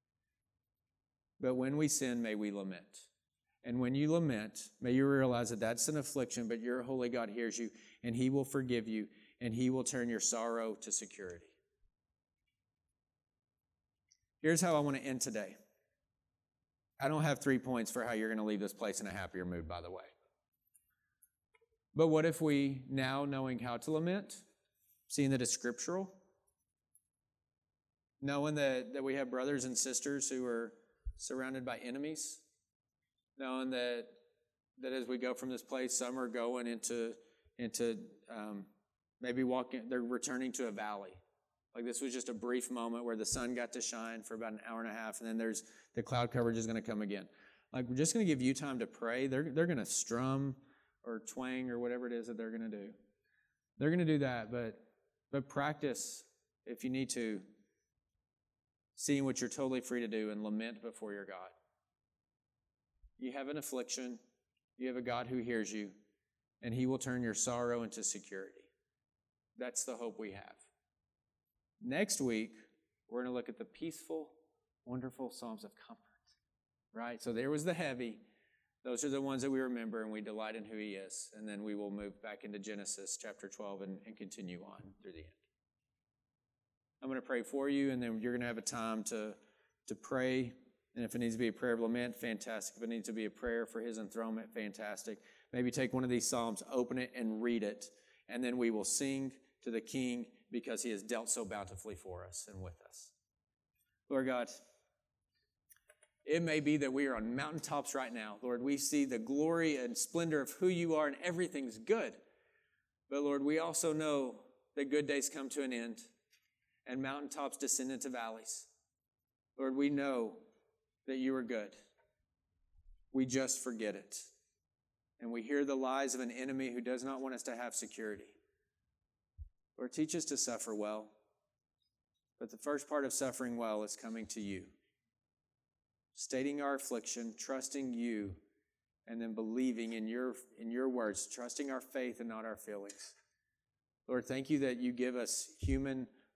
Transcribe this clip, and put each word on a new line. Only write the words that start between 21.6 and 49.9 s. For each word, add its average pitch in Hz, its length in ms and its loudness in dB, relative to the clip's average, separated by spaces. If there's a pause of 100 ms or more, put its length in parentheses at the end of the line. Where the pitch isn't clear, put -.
But 160 120 8
what 156 180 8
if 160 160 4
we, 139 480 4
now 135 360 2
knowing 135 340 0
how 120 180 -2
to 156 140 -2
lament, 175 440 2 (760)
seeing 139 220 6
that 131 100 6
it's 120 100 2
scriptural, 175 640 0 (2000)
knowing 143 340 2
that, 131 380 2
that 135 100 -2
we 135 120 2
have 139 140 0
brothers 127 360 2
and 127 120 0
sisters 135 520 0
who 127 160 0
are 117 280 0 (440)
surrounded 131 480 -4
by 123 140 -2
enemies, 143 600 -6 (960)
knowing 131 320 -2
that, 123 380 0 (760)
that 131 100 -4
as 127 160 -2
we 127 100 0
go 127 160 0
from 131 160 -6
this 123 120 -4
place, 127 360 0
some 127 220 0
are 127 80 0
going 120 400 0
into, 117 460 -2 (440)
into, 117 400 0 (320)
um, 104 360 -8 (560)
maybe 127 240 2
walking, 127 420 0
they're 127 140 0
returning 127 500 -2
to 123 160 -2
a 110 40 -2
valley. 101 400 -6 (600)
Like, 117 120 -4
this 120 160 -2
was 135 100 -2
just 120 160 -4
a 123 60 -4
brief 123 360 0
moment 117 360 -2
where 117 100 0
the 107 100 -2
sun 123 300 0
got 120 180 -2
to 123 80 -4
shine 113 420 -6
for 110 100 -10
about 110 200 -4
an 107 140 -8
hour 113 140 -4
and 113 80 -4
a 107 40 -4
half, 110 260 -6
and 113 100 -6
then 113 80 0
there's, 113 260 0 (320)
the 117 80 -2
cloud 120 280 2
coverage 117 260 4
is 113 100 0
gonna 113 140 0
come 110 200 -2
again. 101 280 -4 (420)
Like, 127 160 -2
we're 123 80 0
just 156 180 4
gonna 226 120 4
give 147 160 6
you 131 120 6
time 135 260 -2
to 113 80 0
pray. 120 400 0
They're, 139 240 2
they're 160 160 4
gonna 135 180 2
strum 131 680 2 (500)